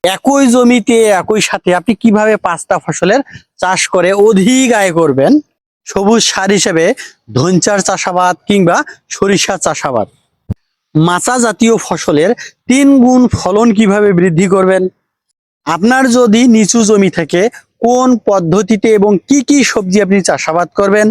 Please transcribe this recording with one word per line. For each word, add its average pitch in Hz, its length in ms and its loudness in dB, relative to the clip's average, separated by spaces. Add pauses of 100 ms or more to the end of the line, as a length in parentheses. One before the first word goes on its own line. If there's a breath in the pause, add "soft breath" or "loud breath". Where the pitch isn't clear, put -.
(160)
একই 277 380 0
জমিতে 240 440 2 (240)
একই 214 280 -2
সাথে 196 200 -4 (100)
আপনি 208 220 -4
কিভাবে 214 320 2 (120)
পাঁচটা 175 380 -4
ফসলের 190 380 -2 (400 loud breath)
চাষ 185 200 -2 (120)
করে 180 160 0 (180)
অধিক 240 400 2 (120)
আয় 190 200 0
করবেন, 143 320 2 (560)
সবুজ 202 340 0 (100)
সার 190 260 -4
হিসেবে 170 280 -2 (520 loud breath)
ধনচার 185 500 0
চাষাবাদ 180 480 -2 (120)
কিংবা 190 300 0 (380 loud breath)
সরিষা 196 400 -2 (100)
চাষাবাদ, 135 420 -4 (880)
মাচা 175 400 0 (100)
জাতীয় 226 300 0 (100)
ফসলের 170 460 -2 (380 loud breath)
তিন 277 180 2 (160)
গুণ 254 180 4 (160)
ফলন 202 300 0 (100)
কিভাবে 208 320 0 (100)
বৃদ্ধি 180 360 0
করবেন, 190 280 0 (800)
আপনার 220 380 0 (140)
যদি 233 240 2 (140)
নিচু 220 240 2 (100)
জমি 202 280 2
থাকে 175 240 -2 (440 loud breath)
কোন 247 220 2 (220)
পদ্ধতিতে 196 580 0 (120)
এবং 208 120 2 (160)
কি 285 100 2 (100)
কি 285 100 2 (140)
সবজি 190 340 -2
আপনি 196 140 0 (100)
চাষাবাদ 160 380 -2 (120)
করবেন 208 320 2